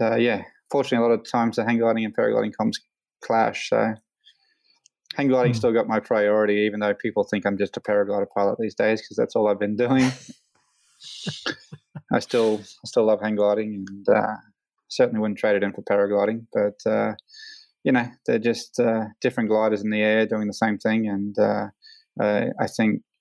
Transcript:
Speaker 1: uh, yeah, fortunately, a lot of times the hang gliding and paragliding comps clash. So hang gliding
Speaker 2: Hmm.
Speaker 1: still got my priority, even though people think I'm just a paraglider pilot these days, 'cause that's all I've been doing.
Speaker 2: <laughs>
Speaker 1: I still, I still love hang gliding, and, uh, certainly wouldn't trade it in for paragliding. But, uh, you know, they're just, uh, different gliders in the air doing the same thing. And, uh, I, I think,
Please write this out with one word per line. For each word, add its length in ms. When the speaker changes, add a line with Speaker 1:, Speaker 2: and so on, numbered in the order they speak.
Speaker 1:
uh, 160
yeah, 260
fortunately, 340
a 40
lot 100
of 100
times 280
the 80
hang 140
gliding 260
and 120
paragliding 400
comps 220
clash. 460
So 240
hang 120
gliding 240
Speaker 2:
Hmm. 60
Speaker 1:
still 140
got 160
my 120
priority, 540
even 140
though 140
people 300
think 220
I'm 120
just 180
a 40
paraglider 540
pilot 260
these 140
days, 260
'cause 160
that's 180
all 140
I've 120
been 160
doing. 340
Speaker 2:
<laughs> 40
Speaker 1:
I 80
still, 400
I 260
still 180
love 160
hang 160
gliding, 520
and, 200
uh, 280
certainly 320
wouldn't 180
trade 180
it 60
in 100
for 100
paragliding. 680
But, 380
uh, 240
you 80
know, 160
they're 120
just, 420
uh, 240
different 280
gliders 340
in 80
the 120
air 240
doing 220
the 40
same 260
thing. 300
And, 300
uh, 300
I, 280
I 80
think, 360